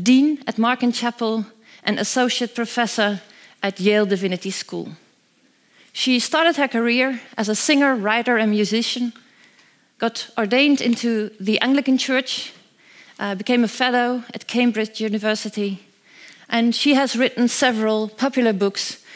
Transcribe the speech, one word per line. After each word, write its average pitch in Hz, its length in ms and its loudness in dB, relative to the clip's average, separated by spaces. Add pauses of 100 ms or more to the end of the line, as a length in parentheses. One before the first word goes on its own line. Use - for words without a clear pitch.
dean 269 460 4
at 220 100 -4
Marken 240 340 0
Chapel 226 540 -4 (380)
and 202 160 -2
associate 240 560 -2
professor 214 640 -2 (420)
at 196 160 -4
Yale 208 280 2
Divinity 185 440 -4
School. - 380 -10 (1040)
She 254 260 0
started 330 380 2
her 285 100 2
career 240 540 0 (160)
as 214 100 -2
a 214 80 0
singer, 277 400 2
writer, 226 420 0
and 220 140 2
musician, 220 600 0 (840)
got - 380 -4
ordained 262 440 4
into 226 480 0 (100)
the 208 220 0
Anglican 269 360 2
Church, 262 540 -4 (680)
uh, 202 160 -6
became 240 280 2
a 214 60 2
fellow 247 540 0 (100)
at - 140 -16
Cambridge 220 520 0
University, 214 840 -4 (640)
and 233 260 2
she 285 200 2
has 262 200 2
written 247 320 2
several 220 640 0
popular 247 420 0
books, 196 500 -4 (140)